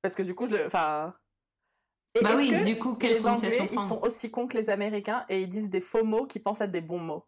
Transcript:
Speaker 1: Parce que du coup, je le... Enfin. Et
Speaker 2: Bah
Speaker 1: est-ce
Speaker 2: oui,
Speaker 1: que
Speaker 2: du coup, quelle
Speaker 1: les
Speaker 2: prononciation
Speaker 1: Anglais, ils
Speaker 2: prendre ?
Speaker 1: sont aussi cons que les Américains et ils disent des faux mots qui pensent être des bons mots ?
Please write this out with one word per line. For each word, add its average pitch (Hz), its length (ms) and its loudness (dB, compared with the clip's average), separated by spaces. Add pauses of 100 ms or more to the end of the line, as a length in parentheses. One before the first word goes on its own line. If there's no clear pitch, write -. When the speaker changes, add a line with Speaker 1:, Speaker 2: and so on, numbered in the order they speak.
Speaker 1:
Parce 190 140 -4
que 196 80 -2
du 180 100 -4
coup, 240 140 -4
je 214 80 0
le... 190 100 2
Enfin. 156 480 0 (1000)
Et 233 100 4
Speaker 2:
Bah 208 80 4
Speaker 1:
est-ce 240 80 6
Speaker 2:
oui, 277 120 4
Speaker 1:
que 196 140 4
Speaker 2:
du 220 120 2
coup, 233 180 -2
quelle 233 180 2
Speaker 1:
les 220 60 4
Speaker 2:
prononciation 233 440 2
Speaker 1:
Anglais, 196 80 -2
ils 240 40 -6
Speaker 2:
prendre ? 202 120 -2
Speaker 1:
sont 220 180 -4
aussi 233 260 -2
cons 247 140 -4
que 247 120 -4
les 220 120 0
Américains 208 600 -2
et 190 140 0
ils 190 40 -4
disent 202 220 -4
des 185 100 0
faux 226 240 0
mots 220 220 2
qui 226 140 -10
pensent 214 200 -4
être 202 120 -2
des 175 100 -4
bons 175 180 -6
mots ? 165 280 -8